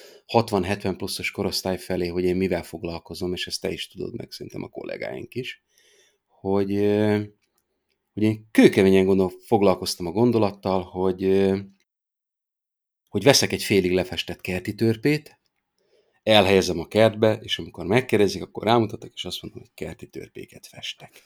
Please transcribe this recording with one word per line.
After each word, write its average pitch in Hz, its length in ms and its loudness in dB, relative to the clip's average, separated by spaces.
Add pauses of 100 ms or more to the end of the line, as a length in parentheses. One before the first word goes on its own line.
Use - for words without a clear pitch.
(280)
hatvan-hetven 98 680 -2
pluszos - 340 -8
korosztály 92 460 -4
felé, 90 300 -4
hogy 87 160 -4
én 90 120 2
mivel 90 280 -2
foglalkozom, 85 680 -10
és - 140 -8
ezt - 140 -10
te 90 100 -6
is - 160 -10
tudod 90 280 -12
meg, - 160 -12
szerintem - 320 -14
a - 60 -12
kollégáink 53 640 -12
is, - 280 -12 (640)
hogy, 98 480 -2
ö, 104 440 2 (920)
hogy 107 100 -2
én 110 280 0
kőkeményen 95 540 6
gondol-, 95 280 2 (120)
foglalkoztam 95 600 0
a 85 60 -6
gondolattal, 104 720 0
hogy, 92 420 -4
ö, 95 340 2 (1500)
hogy 98 140 -6
veszek 113 280 6
egy 98 120 -4
félig 92 280 2
lefestett - 500 -4
kerti 92 340 -6
törpét, 113 640 -2 (840)
elhelyezem 95 560 4
a 80 80 -8
kertbe, 107 540 4
és - 180 -6
amikor 82 260 -12
megkérdezik, 101 560 2
akkor - 220 -12
rámutatok, 113 500 0
és - 120 -10
azt - 160 -12
mondom, - 200 -16
hogy - 120 -20
kerti - 340 -14
törpéket - 600 -18
festek. - 580 -18